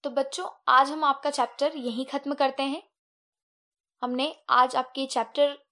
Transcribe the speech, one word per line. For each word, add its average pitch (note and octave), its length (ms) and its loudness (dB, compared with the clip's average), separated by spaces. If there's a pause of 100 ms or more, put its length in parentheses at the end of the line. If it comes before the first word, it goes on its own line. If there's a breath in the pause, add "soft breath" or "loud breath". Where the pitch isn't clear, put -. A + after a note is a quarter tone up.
तो C#4 80 -6
बच्चों, C#4 380 -4 (200)
आज C4+ 220 6
हम D#4 140 -2
आपका C#4+ 260 0
chapter C#4+ 460 -2
यहीं B3 300 -6
ख़त्म C#4 280 -4
करते C4+ 280 0
हैं। C#4 340 -6 (1040)
हमने B3+ 460 -6
आज B3+ 280 4
आपके C4 300 -4
chapter C#4+ 640 -2